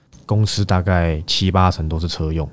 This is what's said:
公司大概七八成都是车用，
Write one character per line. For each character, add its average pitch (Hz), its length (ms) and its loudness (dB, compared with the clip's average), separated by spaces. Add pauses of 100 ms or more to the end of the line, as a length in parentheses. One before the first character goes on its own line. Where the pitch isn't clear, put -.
(280)
公 107 180 0
司 101 180 -2
大 92 200 0
概 85 420 0
七 - 240 0
八 92 220 4
成 80 180 -4
都 80 100 -2
是 85 80 -2
车 80 240 -4
用， 80 220 -2